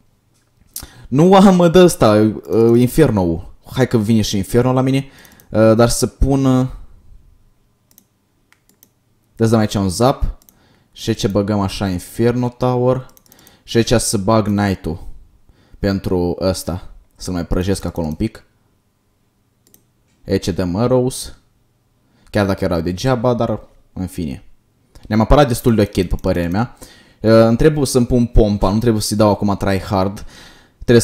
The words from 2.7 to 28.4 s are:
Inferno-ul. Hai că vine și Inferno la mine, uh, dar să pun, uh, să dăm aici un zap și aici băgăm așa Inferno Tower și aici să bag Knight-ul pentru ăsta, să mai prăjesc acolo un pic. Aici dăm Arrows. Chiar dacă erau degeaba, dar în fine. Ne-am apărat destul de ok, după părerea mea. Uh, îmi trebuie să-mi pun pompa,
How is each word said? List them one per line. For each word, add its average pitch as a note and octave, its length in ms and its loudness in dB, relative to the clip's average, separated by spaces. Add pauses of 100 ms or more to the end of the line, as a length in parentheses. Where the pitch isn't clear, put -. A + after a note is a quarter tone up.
Inferno-ul. A2 760 0 (200)
Hai B2+ 140 0
că C3 100 0
vine A2 240 0
și G2+ 160 -4
Inferno A#2+ 360 0
la C3 80 0
mine, C3+ 240 -2 (440)
uh, A2 260 4
dar A#2 140 4
să - 180 -2
pun, C3+ 380 -2
uh, B2+ 220 2 (2750)
să A2+ 120 0
dăm A2+ 120 2
aici G#2+ 160 -2
un G2 140 0
zap A#2 480 -2 (540)
și - 180 -10
aici A2+ 180 -2
băgăm G2+ 320 -2
așa G2 280 -4
Inferno A#2+ 600 -4
Tower B2+ 560 -2 (580)
și - 140 -4
aici A#2 140 0
să A#2 260 0
bag G#2+ 280 0
Knight-ul G2+ 600 -4 (720)
pentru F#2 600 -2
ăsta, F#2 500 -6 (260)
să - 160 -12
mai F2 140 -6
prăjesc F2+ 400 -4
acolo E2+ 220 -8
un D#2 60 -8
pic. - 320 -8 (1800)
Aici F#2+ 200 -2
dăm F2+ 280 -4
Arrows. B2+ 600 -2 (920)
Chiar G#2 160 0
dacă F#2+ 180 -4
erau F2 180 -2
degeaba, A#2 520 -2
dar A2 260 -4 (340)
în F#2 140 -8
fine. D#2 360 -10 (640)
Ne-am A2 140 0
apărat C3+ 260 4
destul A#2+ 280 0
de G#2+ 60 2
ok, G2+ 120 0
după F2+ 280 -2
părerea F2 280 -2
mea. G#2 280 -4 (440)
Uh, A2+ 260 6
îmi A#2 100 2
trebuie D3 280 2
să-mi B2 200 0
pun A#2+ 200 0
pompa, G#2 460 2